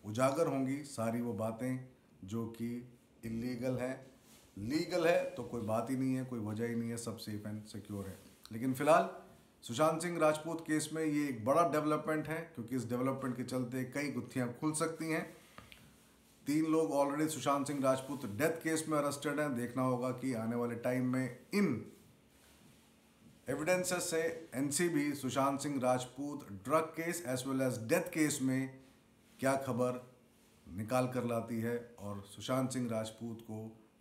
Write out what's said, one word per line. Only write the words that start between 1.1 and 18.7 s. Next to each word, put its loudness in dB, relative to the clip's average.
वो -2
बातें -4
जो -4
कि -8
illegal -2
हैं। -4
Legal 2
है 4
तो -6
कोई -6
बात 0
ही 0
नहीं 2
है, -2
कोई -4
वजह -2
ही -2
नहीं -2
है, -4
सब -6
safe -8
and -8
secure -8
है। -10
लेकिन 0
फिलहाल 6
सुशांत 2
सिंह -2
राजपूत 4
केस 0
में 0
ये 2
एक -4
बड़ा 6
development 0
है, -6
क्योंकि -6
इस -2
development 0
के -4
चलते -4
कई -4
गुत्थियां -2
खुल -2
सकती -2
हैं। -2
तीन 2
लोग 4
already 2
सुशांत 2
सिंह -2
राजपूत 2
डेथ 0
केस 0